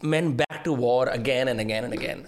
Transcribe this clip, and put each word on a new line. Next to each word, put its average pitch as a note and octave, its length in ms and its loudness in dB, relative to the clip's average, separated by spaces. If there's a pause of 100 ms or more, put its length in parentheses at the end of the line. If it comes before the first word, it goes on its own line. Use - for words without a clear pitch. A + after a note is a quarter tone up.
men D#3 220 2
back D3 420 -2
to D3 80 2
war B2 300 4
again B2+ 420 0
and A2+ 120 0
again A2 240 -2
and - 100 -6
again? - 320 -6